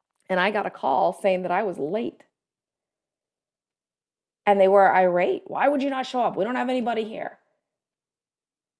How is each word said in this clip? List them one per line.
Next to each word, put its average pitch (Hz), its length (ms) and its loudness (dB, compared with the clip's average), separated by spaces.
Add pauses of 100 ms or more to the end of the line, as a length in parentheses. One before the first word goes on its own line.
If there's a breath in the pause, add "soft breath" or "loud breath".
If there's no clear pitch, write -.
(280)
And 185 120 0
I 190 100 2
got 202 160 -4
a 185 40 -8
call 156 420 0
saying 185 300 0
that 175 100 -4
I 185 100 0
was 190 160 -6
late. 175 460 -6 (2250)
And 202 120 4
they 190 100 6
were 196 240 6
irate. 185 520 2
"Why - 240 -2
would 285 140 0
you 277 80 -4
not 262 160 -6
show 254 160 -4
up? 196 120 -2
We 180 100 -2
don't 247 120 -4
have 247 140 -4
anybody 233 340 -4
here." - 340 -12 (1400)